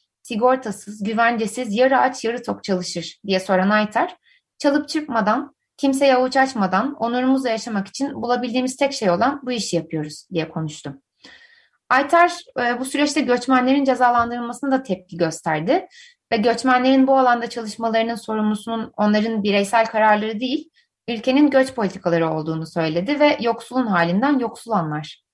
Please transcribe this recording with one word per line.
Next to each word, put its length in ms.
sigortasız, 800
güvencesiz, 720
yarı 220
aç, 260
yarı 200
tok 200
çalışır." 640
diye 120
soran 300
Aytar, 460
"Çalıp 320
çırpmadan, 680
kimseye 380
avuç 220
açmadan, 560
onurumuzla 560
yaşamak 380
için 260
bulabildiğimiz 640
tek 160
şey 160
olan 340
bu 80
işi 240
yapıyoruz." 580
diye 160
konuştu. 520
Aytar, 440
e, 200
bu 60
süreçte 360
göçmenlerin 640
cezalandırılmasına 880
da 120
tepki 340
gösterdi 680
ve 60
göçmenlerin 720
bu 100
alanda 320
çalışmalarının 680
sorumlusunun 840
onların 460
bireysel 420
kararları 540
değil, 300
ülkenin 420
göç 240
politikaları 560
olduğunu 360
söyledi 540
ve 220
"yoksulun 440
halinden 540
yoksul 320
anlar" 520